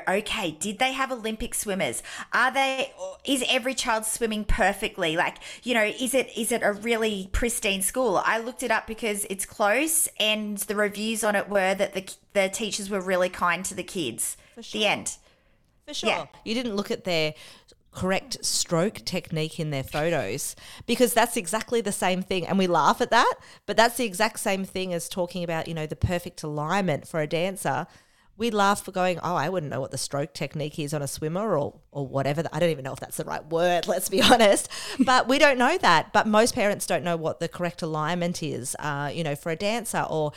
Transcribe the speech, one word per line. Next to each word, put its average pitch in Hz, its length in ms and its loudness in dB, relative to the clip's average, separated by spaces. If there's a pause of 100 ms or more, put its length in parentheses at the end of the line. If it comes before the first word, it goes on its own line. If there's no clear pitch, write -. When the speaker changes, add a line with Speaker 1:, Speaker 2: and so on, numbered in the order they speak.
Speaker 1:
"Okay, 196 440 0
did 202 280 -6
they 262 140 2
have 262 180 -2
Olympic 220 440 -6
swimmers? 185 460 -2 (300)
Are 240 220 2
they, 262 400 0 (320)
is 262 240 0
every 254 240 0
child 220 320 -2
swimming 220 400 -4
perfectly? 196 720 2
Like, 156 220 0 (240)
you 247 100 0
know, 220 100 4
is 220 300 -2
it, 247 240 2
is 226 160 -2
it 226 100 0
a 202 80 4
really 214 600 0
pristine 196 480 0
school?" 220 440 2
I 214 140 2
looked 240 240 -8
it 233 80 0
up 220 160 0
because 214 420 -4
it's 190 160 -6
close, 262 640 2 (140)
and 214 380 0
the 202 180 -4
reviews 208 440 0
on 208 140 2
it 190 140 0
were 196 260 4
that 196 180 -2
the, 185 160 -6 (220)
the 196 180 4
teachers 202 420 -6
were 196 100 -2
really 180 280 2
kind 180 360 0
to - 80 -6
the 180 80 -6
kids. - 560 -6 (160)
Speaker 2:
For 233 80 -20
Speaker 1:
The - 20 -16
Speaker 2:
sure. 214 240 -2
Speaker 1:
end. 131 300 -4 (720)
Speaker 2:
For 294 80 -10
sure. - 140 -2
Speaker 1:
Yeah. 156 160 -2 (180)
Speaker 2:
You 214 100 -4
didn't 240 220 -2
look 202 160 -4
at - 140 -6
their 156 280 0 (580)
correct - 520 -4
stroke 175 520 0 (100)
technique 160 540 -4
in 156 100 -4
their 139 140 -2
photos, 147 720 -2 (300)
because 233 280 4
that's 233 240 2
exactly 226 440 -2
the 202 120 -2
same 185 280 0
thing. 185 240 -2
And 190 140 0
we 185 80 4
laugh 170 340 4
at - 100 0
that, 269 220 6 (320)
but 202 120 -4
that's 233 200 8
the 254 80 0
exact 214 340 0
same 196 260 0
thing 185 280 -4
as 170 140 -4
talking 175 360 -4
about, 165 240 -2
you 170 60 -6
know, 156 140 -4
the 156 80 -8
perfect - 480 -2
alignment 156 640 0
for 160 140 -2
a 151 60 -2
dancer. 156 600 -2 (500)
We 233 140 -2
laugh 202 320 4
for 190 80 -12
going, 185 320 2
"Oh, 175 120 0
I 147 120 2
wouldn't 175 220 -2
know 123 100 -4
what 135 120 -6
the 139 60 -6
stroke 143 360 -4
technique 151 440 -6
is 147 160 -4
on 151 80 -2
a 139 60 -4
swimmer," 175 500 -2
or, - 220 -2 (120)
or 143 140 -6
whatever. 139 380 0
The, 135 100 -6
I 151 60 -2
don't 170 100 4
even 139 140 -4
know 131 80 -8
if 131 80 -8
that's - 160 -10
the 160 80 -4
right 151 220 -8
word, 165 420 2
let's 196 220 -2
be 190 120 2
<laughs> 214 120 6
honest. 226 340 6 (320)
But 254 300 4
we 277 100 4
don't 285 180 8
know 269 200 4
that. 170 340 4
But 220 160 4
most 220 260 4
parents 208 320 0
don't 170 200 0
know 170 100 0
what 160 240 -2
the 165 80 -2
correct 175 340 -6
alignment 170 640 -2
is, 131 360 -4
uh, 143 340 -4
you 165 100 -4
know, 147 120 -2
for 165 180 -4
a - 20 -6
dancer, 202 540 -2
or, 151 280 -2